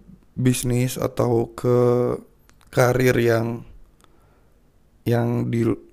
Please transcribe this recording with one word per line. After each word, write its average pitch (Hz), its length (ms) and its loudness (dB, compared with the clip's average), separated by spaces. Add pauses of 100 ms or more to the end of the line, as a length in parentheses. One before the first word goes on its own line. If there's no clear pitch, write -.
(320)
bisnis 123 640 -2
atau 117 560 -2
ke 123 240 0 (920)
karir 127 480 2
yang, 117 480 0 (1400)
yang 120 400 0
di, 117 160 -2 (280)